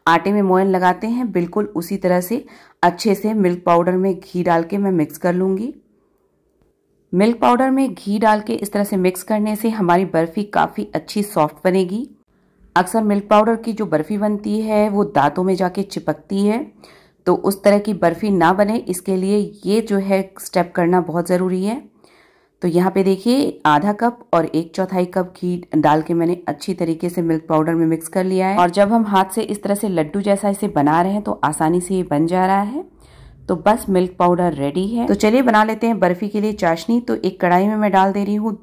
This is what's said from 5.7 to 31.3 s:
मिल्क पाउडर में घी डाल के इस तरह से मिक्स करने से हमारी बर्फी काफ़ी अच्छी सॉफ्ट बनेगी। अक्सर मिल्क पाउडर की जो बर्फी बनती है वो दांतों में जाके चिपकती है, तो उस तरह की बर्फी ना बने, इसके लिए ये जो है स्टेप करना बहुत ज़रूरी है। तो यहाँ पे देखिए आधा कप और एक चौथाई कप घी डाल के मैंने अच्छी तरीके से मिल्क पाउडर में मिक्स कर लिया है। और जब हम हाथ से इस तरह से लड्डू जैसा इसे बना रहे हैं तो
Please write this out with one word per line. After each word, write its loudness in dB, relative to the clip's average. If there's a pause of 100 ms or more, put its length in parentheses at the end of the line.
मिल्क 2
पाउडर 2
में 0
घी -4
डाल 2
के -6
इस -8
तरह 0
से -4
मिक्स 0
करने -2
से -2
हमारी 2
बर्फी -2
काफ़ी -2
अच्छी -4
सॉफ्ट -2
बनेगी। 0 (680)
अक्सर 0
मिल्क 0
पाउडर 4
की -8
जो -6
बर्फी -2
बनती -2
है 0
वो 0
दांतों 0
में 2
जाके -2
चिपकती -4
है, -2 (600)
तो 4
उस -4
तरह 6
की -4
बर्फी 0
ना 4
बने, 0
इसके -4
लिए 0 (280)
ये 2
जो -2
है 0 (180)
स्टेप -2
करना 2
बहुत -4
ज़रूरी 0
है। -4 (800)
तो 0
यहाँ 2
पे 0
देखिए 0
आधा 4
कप -2 (160)
और 4
एक -4
चौथाई -2
कप -4
घी -4 (140)
डाल 4
के -2
मैंने 0 (120)
अच्छी -6
तरीके -4
से -4
मिल्क 0
पाउडर 2
में 2
मिक्स -2
कर -2
लिया 0
है। 0
और 4
जब 2
हम 2
हाथ 0
से -4
इस -6
तरह -2
से -4
लड्डू -2
जैसा 0
इसे -2
बना 2
रहे 0
हैं -4
तो -6 (120)